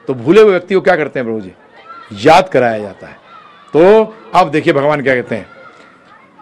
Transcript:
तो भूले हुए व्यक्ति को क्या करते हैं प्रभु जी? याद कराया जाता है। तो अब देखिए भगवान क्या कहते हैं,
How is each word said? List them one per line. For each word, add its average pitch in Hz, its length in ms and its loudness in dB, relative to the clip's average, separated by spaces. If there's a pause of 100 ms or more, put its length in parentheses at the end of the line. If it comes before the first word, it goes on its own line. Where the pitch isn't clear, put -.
तो 139 60 -4
भूले 143 280 2
हुए 214 100 4
व्यक्ति 180 240 -4
को 180 60 0
क्या 180 140 0
करते 143 240 -6
हैं 123 60 -6
प्रभु 110 160 -8
जी? 92 100 -16 (800)
याद 180 200 4
कराया 120 300 -2
जाता 95 280 -16
है। 92 60 -20 (600)
तो 214 420 2 (200)
अब 170 160 2
देखिए 151 220 -2
भगवान 143 280 -2
क्या 127 140 0
कहते 120 200 -6
हैं, 95 120 -12 (960)